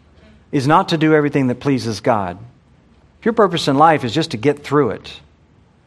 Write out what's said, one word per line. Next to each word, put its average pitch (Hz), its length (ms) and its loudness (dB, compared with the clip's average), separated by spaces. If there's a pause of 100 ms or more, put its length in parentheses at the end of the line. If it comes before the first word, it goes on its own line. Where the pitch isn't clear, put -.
(520)
is 135 160 -2
not 185 220 2
to 165 80 -2
do 156 160 2
everything 147 340 2
that 123 120 -4
pleases 117 400 -4
God, 98 380 -2 (800)
if - 60 -10
your 226 80 0
purpose 180 340 0
in 135 100 0
life 151 260 4
is 113 100 -6
just 156 180 -4
to 117 60 -8
get 143 260 -2
through 135 280 0
it, - 300 -16 (640)